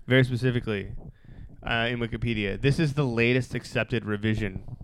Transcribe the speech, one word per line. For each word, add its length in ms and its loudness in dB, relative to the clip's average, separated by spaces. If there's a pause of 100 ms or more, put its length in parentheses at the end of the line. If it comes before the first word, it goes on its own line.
very 160 8
specifically, 680 -2 (720)
uh, 260 0
in 100 -2
Wikipedia, 640 -2
"This 180 4
is 140 2
the 120 0
latest 500 2
accepted 500 -2
revision, 580 0 (200)